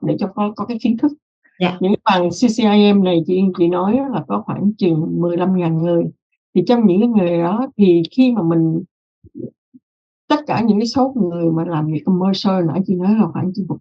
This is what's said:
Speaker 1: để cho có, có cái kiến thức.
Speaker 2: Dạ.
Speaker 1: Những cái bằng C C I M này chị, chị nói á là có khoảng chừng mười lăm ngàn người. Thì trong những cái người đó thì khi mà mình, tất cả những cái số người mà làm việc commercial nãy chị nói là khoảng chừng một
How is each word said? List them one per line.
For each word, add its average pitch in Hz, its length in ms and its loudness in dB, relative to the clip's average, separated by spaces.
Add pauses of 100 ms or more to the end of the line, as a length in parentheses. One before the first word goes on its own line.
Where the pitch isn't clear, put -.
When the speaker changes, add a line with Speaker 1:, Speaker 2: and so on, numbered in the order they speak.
Speaker 1:
để - 160 -2
cho 196 80 -4
có, 208 280 -6
có 208 100 -8
cái 233 160 -8
kiến 226 160 0
thức. 294 140 0 (480)
Speaker 2:
Dạ. 180 200 0
Speaker 1:
Những 185 120 0
cái 214 140 -2
bằng 180 240 2
C 220 280 0
C - 20 -4
I 208 340 4
M 202 100 4
này 175 240 2
chị, 185 140 0 (160)
chị 175 100 2
nói 185 300 0
á 277 160 -4
là 156 140 -4
có 208 180 -4
khoảng 190 320 -2
chừng 170 440 0
mười 175 160 0
lăm 185 200 0
ngàn 165 200 0
người. 170 260 0 (520)
Thì 180 120 4
trong 240 180 4
những 185 140 4
cái 240 100 2
người 175 300 0
đó 208 280 -2 (100)
thì 175 240 6 (100)
khi 254 200 2
mà 220 120 -2
mình, 165 400 0 (1500)
tất 294 180 0
cả 208 140 -2
những 208 180 2
cái 233 80 -2
số 262 280 0
người 170 360 -2
mà 160 140 -2
làm 160 200 -4
việc 156 200 -4
commercial 190 600 0
nãy 165 220 -2
chị 196 80 -2
nói 185 200 0
là 208 180 2
khoảng 185 200 -4
chừng 185 140 -6
một - 140 -8